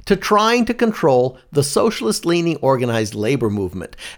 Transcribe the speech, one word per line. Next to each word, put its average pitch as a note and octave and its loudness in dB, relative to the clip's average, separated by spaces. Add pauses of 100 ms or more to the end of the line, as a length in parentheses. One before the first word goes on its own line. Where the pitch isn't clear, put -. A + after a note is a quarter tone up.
to G3+ 2
trying A3 2
to A#3+ -2
control C#3 2 (160)
the C#3 2
socialist-leaning F3 0
organized A#2 0
labor A2+ 0
movement, F#2 -6 (240)